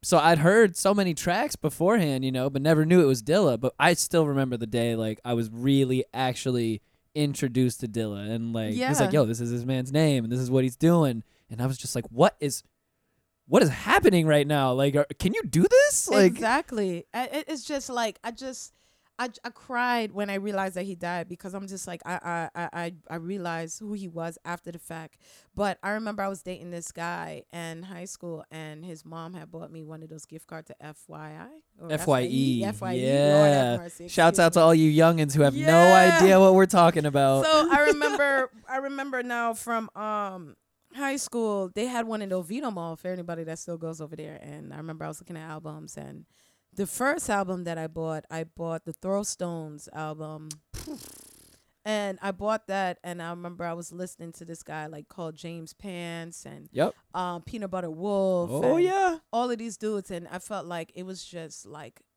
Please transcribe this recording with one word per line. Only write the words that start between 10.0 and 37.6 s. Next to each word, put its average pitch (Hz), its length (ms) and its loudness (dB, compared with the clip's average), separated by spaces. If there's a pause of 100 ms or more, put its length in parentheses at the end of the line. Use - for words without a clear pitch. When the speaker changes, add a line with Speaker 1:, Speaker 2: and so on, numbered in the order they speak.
Speaker 1:
and 113 80 -4
this 127 80 -2
is 127 120 -2
what 131 120 4
he's 127 140 -2
doing." 156 460 2 (260)
And 110 120 -8
I 123 40 -2
was 131 140 -4
just - 160 -8
like, 123 160 -4
"What 123 280 4
is, 143 220 -4 (880)
what 185 160 6
is 156 60 6
happening 185 580 4
right 147 200 6
now? 143 260 2
Like, 135 220 2
are, 147 120 2 (100)
can 196 160 0
you 453 100 -2
do 165 240 2
this?" 554 400 6
Like 208 240 6
Speaker 2:
Exactly. 220 840 -2
I, 247 120 -4
it, 294 220 -6
it's 285 180 -8
just, 285 240 -6
like, 233 340 -4
I 226 80 -6
just, 262 420 -14 (460)
I, 247 100 -4 (140)
I 240 60 -10
cried 240 640 -2
when 202 180 -4
I 202 60 -4
realized 190 400 -4
that 180 80 -6
he 196 100 -8
died 175 340 -8
because 180 280 -14
I'm 196 100 -10
just 190 220 -12
like, 175 180 -12
I, 170 480 -6
I, 175 100 -10
I, 160 60 -8 (140)
I, 170 100 -8 (160)
I 160 60 -10
realized 170 640 -8
who 214 140 -10
he 196 140 -8
was 165 380 -8
after 175 260 -10
the 170 60 -14
fact. 160 400 -16 (380)
But 196 260 -2
I 202 120 -4
remember 214 280 -6
I 196 60 -2
was 196 160 -10
dating 180 260 -14
this 170 220 -12
guy 170 600 -10
in 165 300 -12
high 180 240 -14
school, 170 460 -14
and 156 340 -14
his 160 180 -16
mom 165 300 -14
had 160 160 -16
bought 165 220 -16
me 160 100 -16
one 156 220 -16
of 160 60 -18
those 160 160 -18
gift 160 200 -20
cards 160 220 -16
to - 80 -20 (100)
F 151 220 -18
Y 156 280 -16
I 233 480 -20
or 165 80 -8
Speaker 1:
F 156 140 -4
Y 127 240 2
E. 131 340 -2
Speaker 2:
F 208 180 -6
Y - 120 -6
E. 127 80 -2
Lord - 0 -
Speaker 1:
Yeah. 143 680 4
Speaker 2:
have 120 100 -2
mercy. 170 260 -16
Speaker 1:
Shouts 170 300 4
Speaker 2:
Excuse 175 80 6
Speaker 1:
out 165 80 4
to 175 60 4
Speaker 2:
me. 165 40 8
Speaker 1:
all 160 120 8
you 156 160 6 (120)
youngins 160 300 4
who 151 80 4
have 139 140 4
no 139 60 -4
Speaker 2:
Yeah. 170 600 10
Speaker 1:
idea 190 180 10
what 190 140 10
we're 190 140 8
talking 165 400 6
about. 135 360 4
Speaker 2:
So 311 280 4